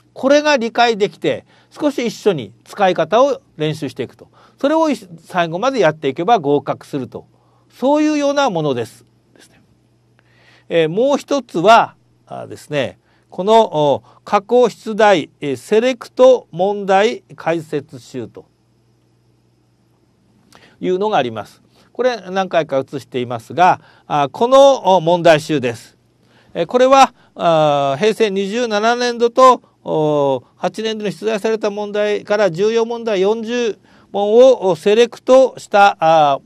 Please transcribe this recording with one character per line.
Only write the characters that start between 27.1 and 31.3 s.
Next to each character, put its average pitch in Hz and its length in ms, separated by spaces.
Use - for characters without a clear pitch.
あ、 147 640
平 214 160
成 220 160
二 196 160
十 233 220
七 220 260
年 240 240
度 240 120
と、 254 300
お、 147 640
八 185 280
年 220 120
度 208 80
に 196 80
出 175 140
題 226 140